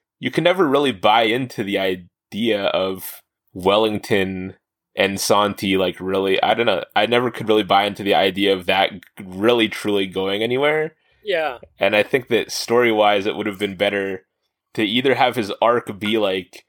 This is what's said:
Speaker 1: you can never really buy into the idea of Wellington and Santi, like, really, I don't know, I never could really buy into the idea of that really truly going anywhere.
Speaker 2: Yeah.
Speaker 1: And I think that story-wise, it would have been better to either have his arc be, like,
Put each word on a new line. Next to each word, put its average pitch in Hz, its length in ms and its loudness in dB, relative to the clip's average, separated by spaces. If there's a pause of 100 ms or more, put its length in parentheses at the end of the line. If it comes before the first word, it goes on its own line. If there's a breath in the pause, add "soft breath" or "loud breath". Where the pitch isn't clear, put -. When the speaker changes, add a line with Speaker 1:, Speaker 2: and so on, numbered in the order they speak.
(180)
Speaker 1:
you 127 120 -6
can 165 140 -2
never 180 220 2
really 139 260 2
buy 104 300 2
into 123 400 -2
the 98 160 -2
idea 98 880 -4
of 95 560 -4 (300)
Wellington 95 1000 0 (420)
and 98 240 0
Santi, 101 560 0
like, 92 240 -2
really, 95 420 0
I 113 120 2
don't 113 120 0
know, 98 180 0 (100)
I 107 120 2
never 120 240 0
could 113 180 -8
really 107 140 4
buy 98 220 2
into 104 180 -4
the 98 120 2
idea 98 380 2
of 92 140 -4
that 95 260 2 (320)
really 107 440 2
truly 101 380 -2
going 95 360 -4
anywhere. 147 520 -2 (300)
Speaker 2:
Yeah. 160 340 -4 (200)
Speaker 1:
And 104 180 2
I 104 60 4
think 123 260 -2
that 110 220 0
story-wise, 107 760 2
it 80 100 -2
would 101 100 -4
have 98 120 -6
been 98 180 -4
better 98 500 -2 (480)
to 113 100 -2
either 123 300 2
have 123 220 0
his 104 160 -4 (100)
arc 113 360 0
be, 104 200 -2
like, 95 500 -4